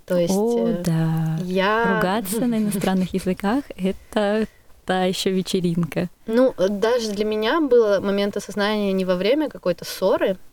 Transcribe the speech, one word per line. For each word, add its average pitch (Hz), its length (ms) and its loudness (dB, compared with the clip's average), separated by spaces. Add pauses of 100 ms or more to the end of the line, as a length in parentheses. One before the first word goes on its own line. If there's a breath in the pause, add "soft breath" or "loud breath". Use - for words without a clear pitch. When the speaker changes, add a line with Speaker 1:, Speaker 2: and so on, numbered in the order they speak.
Speaker 1:
То 180 120 0
есть, 175 160 2
Speaker 2:
О, 233 340 2
Speaker 1:
э, 202 140 -2
Speaker 2:
да. 160 600 0
Speaker 1:
я 190 520 0
Speaker 2:
Ругаться 202 500 0
на 233 120 0
Speaker 1:
<laughs> - 0 -
Speaker 2:
иностранных 190 560 0
языках — 196 500 -2 (120)
это 208 680 -2 (400)
та 185 180 0
ещё 190 260 0
вечеринка. 175 800 0 (180)
Speaker 1:
Ну, 247 320 2
э, 185 100 2
даже 220 440 0
для 202 120 -2
меня 220 360 0
был 233 400 4
момент 202 360 0
осознания 202 560 -2
не 190 120 0
во 185 100 0
время 240 340 0
какой-то 180 360 -4
ссоры, 247 520 0 (160)